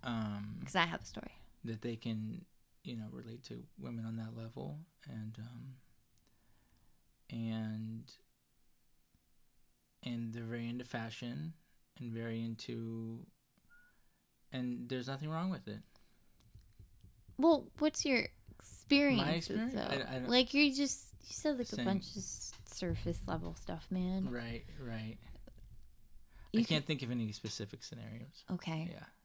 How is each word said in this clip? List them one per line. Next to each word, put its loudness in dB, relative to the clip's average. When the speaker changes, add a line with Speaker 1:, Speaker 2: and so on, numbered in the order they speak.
Speaker 1:
Um, -2
Speaker 2:
'Cause -2
I 8
have -2
a -10
story. -8
Speaker 1:
that -4
they -2
can, -4
you -6
know, -6
relate -12
to -10
women -6
on -4
that -6
level -6
and, -6
um, -12
and, -2
and -2
they're -4
very -2
into -4
fashion -4
and -6
very -2
into, -4
and -2
there's -2
nothing -2
wrong 2
with -2
it. -6
Speaker 2:
Well, 8
what's 4
your 6
experience 6
Speaker 1:
My 4
experience? 2
Speaker 2:
though? 0
Speaker 1:
I, 0
I 0
don't -2
Speaker 2:
Like, 8
you 8
just, 2
you -14
said, 2
like, -2
a -2
Speaker 1:
Same. 2
Speaker 2:
bunch 2
of -8
s-, -8
surface -2
level -2
stuff, -6
man. 0
Speaker 1:
Right, -4
right. -4
Speaker 2:
You 8
Speaker 1:
I 8
Speaker 2:
can 4
Speaker 1:
can't 2
think 0
of -2
any 0
specific -6
scenarios. -12
Speaker 2:
Okay. -2
Speaker 1:
Yeah. -12